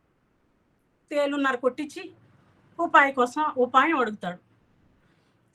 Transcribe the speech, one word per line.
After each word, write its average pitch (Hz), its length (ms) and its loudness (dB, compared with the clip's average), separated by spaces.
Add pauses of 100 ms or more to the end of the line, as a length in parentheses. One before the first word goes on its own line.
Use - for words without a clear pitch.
(1120)
తేలున్నర 285 440 0
కొట్టించి 277 560 -6 (720)
ఉపాయం 294 320 4
కోసం, 269 460 -2
ఉపాయం 269 400 2
అడుగుతాడు. 208 520 -6 (1040)